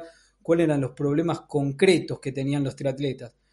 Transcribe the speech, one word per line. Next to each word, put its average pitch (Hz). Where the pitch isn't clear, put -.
cuáles 170
eran 147
los 127
problemas 147
concretos 139
que 135
tenían 139
los 131
triatletas. 135